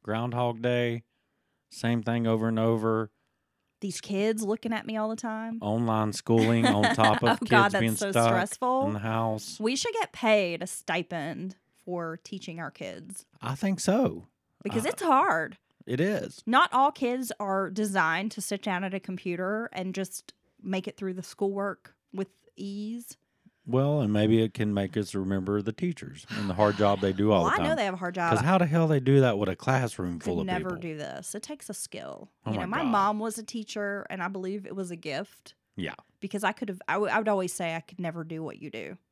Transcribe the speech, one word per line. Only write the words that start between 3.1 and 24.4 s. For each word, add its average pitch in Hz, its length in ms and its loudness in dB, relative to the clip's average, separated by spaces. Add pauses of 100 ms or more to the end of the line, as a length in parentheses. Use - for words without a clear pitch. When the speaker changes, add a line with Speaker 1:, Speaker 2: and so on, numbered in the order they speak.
Speaker 2:
These 190 200 -6
kids 214 440 -2
looking 226 280 -2
at 214 140 -6
me 220 100 -6
all 214 120 -2
the 220 80 -6
time. 226 440 -8
Speaker 1:
Online 110 520 2
schooling 113 520 4
on 104 180 6
Speaker 2:
<laughs> - 120 4
Speaker 1:
top 107 280 6
of - 80 4
Speaker 2:
Oh, 233 80 4
Speaker 1:
kids 233 120 -4
Speaker 2:
God, 202 220 6
that's 202 80 2
Speaker 1:
being 113 160 2
Speaker 2:
so 196 160 -2
Speaker 1:
stuck 117 160 6
Speaker 2:
stressful. 254 580 0
Speaker 1:
in 302 80 -2
the 104 60 -4
house. 220 600 -2
Speaker 2:
We 226 160 0
should 440 180 -2
get 440 180 -2
paid 196 500 2
a 185 60 -8
stipend 170 880 -6 (280)
for 170 380 -6
teaching 175 380 -12
our 143 100 -8
kids. - 560 -14 (160)
Speaker 1:
I 127 140 -4
think 196 240 0
so. 190 480 0 (340)
Speaker 2:
Because 226 240 0
Speaker 1:
Uh, - 40 0
Speaker 2:
it's - 120 -6
hard. 277 560 2 (260)
Speaker 1:
It 127 160 -2
is. - 460 -2
Speaker 2:
Not 269 260 4
all 269 200 4
kids 247 480 -2
are 196 280 0
designed 190 640 0
to - 80 -12
sit 196 220 -6
down 185 220 -2
at 190 100 -4
a 190 60 -4
computer 185 720 -4
and 185 240 -6
just - 360 -8 (300)
make 190 240 -4
it 208 100 -12
through 190 180 -6
the 185 100 -10
schoolwork 196 720 -6 (180)
with 190 140 -6 (280)
ease. 208 600 -10 (500)
Speaker 1:
Well, 139 340 2
and 104 120 2
maybe 110 300 6